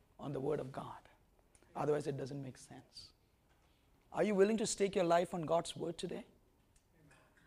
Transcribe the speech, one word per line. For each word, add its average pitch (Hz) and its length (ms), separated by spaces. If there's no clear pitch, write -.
on 143 140
the 135 60
Word 143 200
of 131 120
God. - 380
Otherwise, 147 300
it 147 100
doesn't 139 260
make 131 160
sense. - 520
Are 160 100
you 208 120
willing 202 220
to 208 100
stake 196 280
your 196 80
life 170 300
on 180 80
God's 165 340
Word 165 220
today? 185 280